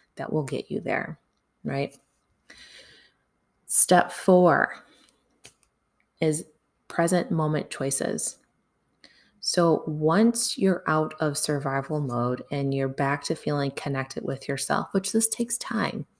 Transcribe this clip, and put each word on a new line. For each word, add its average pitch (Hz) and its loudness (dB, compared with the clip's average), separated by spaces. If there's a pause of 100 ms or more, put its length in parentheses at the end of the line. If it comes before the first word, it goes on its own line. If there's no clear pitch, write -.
(160)
that - -8
will 156 0
get - -6
you - -4
there, - -4 (420)
right? 143 -4 (1700)
Step - 4
four 180 6 (1500)
is 156 0 (440)
present 170 0
moment 156 0
choices. - -4 (1000)
So 170 2
once 165 2
you're 190 0
out 156 0
of 147 -2
survival 143 -2
mode 123 -2
and 139 -2
you're 135 0
back 143 -2
to 160 -2
feeling 143 -2
connected 139 -6
with - -6
yourself, - -2
which 190 0
this 226 2
takes - -2
time, - -4 (140)